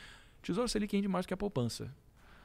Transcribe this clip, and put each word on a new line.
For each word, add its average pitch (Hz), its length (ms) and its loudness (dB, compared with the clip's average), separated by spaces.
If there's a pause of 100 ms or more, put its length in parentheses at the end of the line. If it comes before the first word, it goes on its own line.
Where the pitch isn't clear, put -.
(420)
Tesouro 220 260 2
Selic 208 280 2
rende 202 100 4
mais 185 180 2
que - 80 -6
a 185 40 0
poupança. 127 580 0 (500)